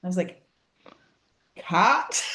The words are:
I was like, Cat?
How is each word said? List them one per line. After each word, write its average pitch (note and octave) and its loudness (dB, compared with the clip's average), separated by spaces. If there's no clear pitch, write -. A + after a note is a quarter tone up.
I - -12
was F3+ -4
like, F3+ -4
Cat? A3 2